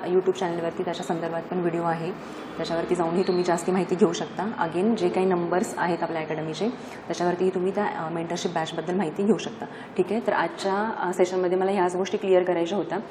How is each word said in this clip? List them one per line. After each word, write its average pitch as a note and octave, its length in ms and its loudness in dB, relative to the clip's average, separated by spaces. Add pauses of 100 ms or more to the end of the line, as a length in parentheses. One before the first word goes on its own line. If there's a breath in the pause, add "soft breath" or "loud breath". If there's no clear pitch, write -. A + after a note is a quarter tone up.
YouTube F#3 260 4
चॅनलवरती E3+ 520 -2
त्याच्या F3 220 -4
संदर्भात E3 360 -2 (100)
पण F#3 60 -2
व्हिडिओ E3+ 260 0
आहे, E3 280 0 (460 loud breath)
त्याच्यावरती E3 380 0
जाऊनही F3 320 2
तुम्ही F3+ 160 4
जास्ती F3+ 280 2
माहिती F#3 240 2
घेऊ E3+ 160 6
शकता. F3 560 -4
again F#3 280 2
जे F3 140 2
काही F#3 160 2
नंबर्स F3 520 2
आहेत E3+ 260 0
आपल्या D#3+ 180 -2
अकॅडमीचे D#3 480 -4 (380 loud breath)
त्याच्यावरती F3 420 0
तुम्ही F#3+ 260 0
त्या, G#3 100 0
अ, D#3+ 240 -4
मेंटरशिप E3+ 420 -4
बॅचबद्दल D#3+ 440 -2
माहिती F#3 280 0
घेऊ G3+ 140 4
शकता. - 280 -8 (320 loud breath)
ठीक F#3 140 2
आहे, A3+ 160 0
तर G3 60 2
आजच्या, F#3+ 680 0
अ, F3+ 140 0
सेशनमध्ये F#3 440 2
मला F#3 140 2
ह्याच F3+ 240 2
गोष्टी F#3+ 220 -2
क्लिअर F#3 260 6
करायच्या F3 340 0
होत्या, E3+ 200 -2 (120)